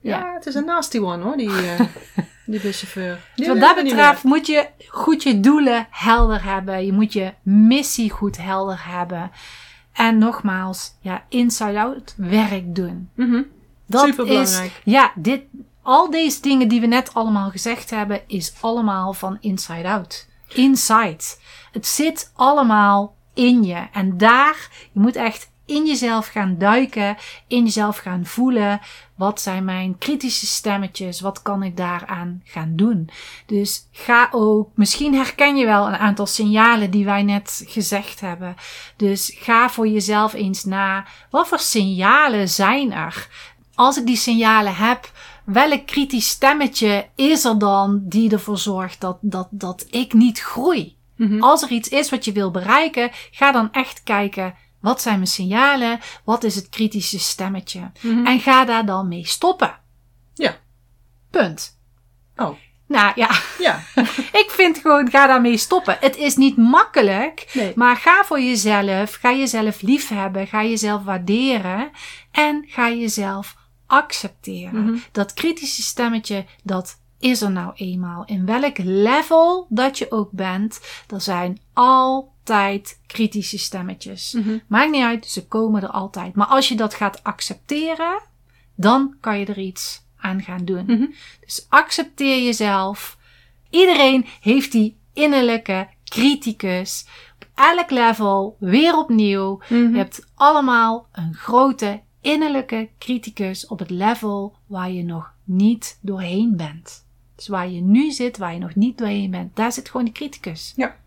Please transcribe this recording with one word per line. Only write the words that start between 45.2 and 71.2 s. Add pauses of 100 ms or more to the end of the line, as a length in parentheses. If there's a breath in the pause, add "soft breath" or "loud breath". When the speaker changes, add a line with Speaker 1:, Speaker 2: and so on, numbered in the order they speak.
Speaker 2:
welk
kritisch
stemmetje
is
er
dan
die
ervoor
zorgt
dat,
dat,
dat
ik
niet
groei? (200)
Speaker 1:
Mhm.
Speaker 2:
Als
er
iets
is
wat
je
wil
bereiken, (220 loud breath)
ga
dan
echt
kijken, (260 soft breath)
wat
zijn
mijn
signalen? (240 loud breath)
Wat
is
het
kritische
stemmetje? (100)
Speaker 1:
Mhm.
Speaker 2:
En
ga
daar
dan
mee
stoppen. (580)
Speaker 1:
Ja. (720)
Speaker 2:
Punt. (560)
Speaker 1:
Oh. (380)
Speaker 2:
Nou
ja, (300)
Speaker 1:
Ja. (160)
Speaker 2:
<laughs>
ik
vind
gewoon,
ga
daarmee
stoppen.
Het
is
niet
makkelijk,
Speaker 1:
Nee.
Speaker 2:
maar
ga
voor
jezelf,
ga
jezelf
lief
hebben,
ga
jezelf
waarderen (420 loud breath)